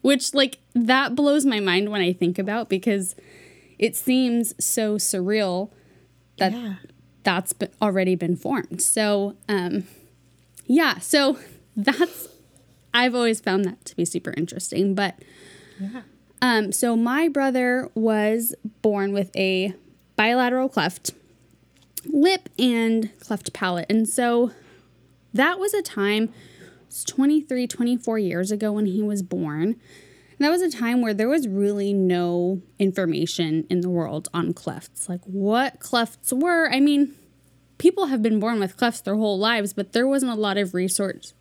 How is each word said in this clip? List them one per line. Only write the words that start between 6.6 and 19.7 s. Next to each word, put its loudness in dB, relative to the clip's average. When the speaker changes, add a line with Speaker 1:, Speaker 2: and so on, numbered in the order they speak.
Speaker 1:
that's -2
be-, -4
already 2
been 0
formed. -6
So, 0
um, -2
yeah, 2
so 2
that's, 0
I've 2
always 2
found 0
that -6
to -14
be 0
super -6
interesting. -2
But, -2
Speaker 2:
Yeah. -10
Speaker 1:
um, 2
so 0
my 2
brother 0
was 0
born 0
with -2
a 0